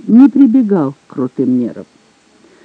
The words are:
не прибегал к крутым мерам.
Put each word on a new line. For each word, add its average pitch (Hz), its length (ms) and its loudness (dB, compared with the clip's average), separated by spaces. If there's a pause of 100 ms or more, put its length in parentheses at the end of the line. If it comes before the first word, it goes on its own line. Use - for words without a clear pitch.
не 240 220 4
прибегал 214 640 0
к - 200 -20
крутым 127 360 -6 (100)
мерам. 107 260 -8 (800)